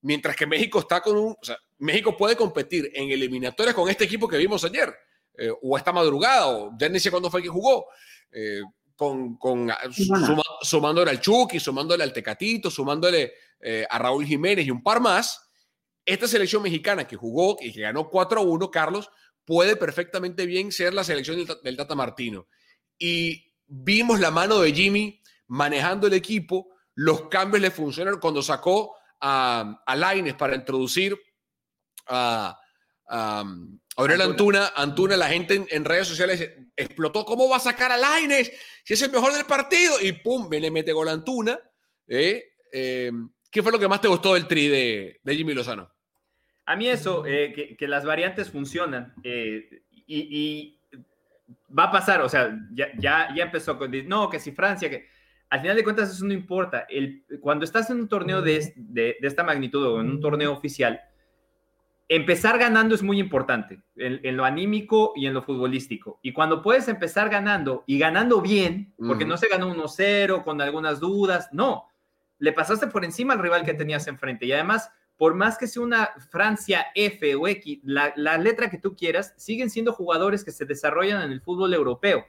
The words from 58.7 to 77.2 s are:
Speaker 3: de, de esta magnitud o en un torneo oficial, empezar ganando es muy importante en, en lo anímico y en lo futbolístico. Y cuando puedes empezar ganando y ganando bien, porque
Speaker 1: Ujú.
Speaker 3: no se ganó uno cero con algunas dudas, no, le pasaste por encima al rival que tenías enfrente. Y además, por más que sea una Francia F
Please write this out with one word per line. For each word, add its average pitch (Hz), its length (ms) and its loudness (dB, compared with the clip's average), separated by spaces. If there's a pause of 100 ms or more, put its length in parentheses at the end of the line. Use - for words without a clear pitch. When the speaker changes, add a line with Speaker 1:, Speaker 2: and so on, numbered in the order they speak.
Speaker 3:
de, 120 460 -2
de 139 60 -2
esta 139 160 -2
magnitud 139 420 0
o 113 160 2
en 117 80 -2
un 143 100 -4
torneo 147 320 0
oficial, 139 480 -2 (1120)
empezar 170 480 2
ganando 226 380 4
es 208 80 -2
muy 196 160 2
importante 131 640 -2 (120)
en, 127 280 -6
en 127 140 -4
lo 135 60 0
anímico 208 720 2
y 135 120 -4
en 135 80 -2
lo 127 80 -4
futbolístico. 127 800 -4
Y 127 100 -8
cuando 160 300 0
puedes 247 240 4
empezar 208 420 -2
ganando 196 560 0
y 139 140 0
ganando 196 420 4
bien, 190 560 0
porque 117 260 0
Speaker 1:
Ujú. 156 80 -2
Speaker 3:
no 170 60 -2
se 220 100 0
ganó 185 200 2
uno 160 200 -4
cero 196 560 2
con 151 180 -4
algunas 147 380 -2
dudas, 185 520 0
no, 202 380 -2 (500)
le 151 120 4
pasaste 180 360 0
por 196 180 -4
encima 247 280 -2
al 220 60 0
rival 175 240 2
que 156 120 -2
tenías 151 320 -4
enfrente. 127 400 -6
Y 127 40 0
además, 180 400 0 (240)
por 160 200 4
más 214 220 0
que 247 100 -6
sea 240 140 -8
una 233 280 0 (200)
Francia 196 640 0
F 196 420 0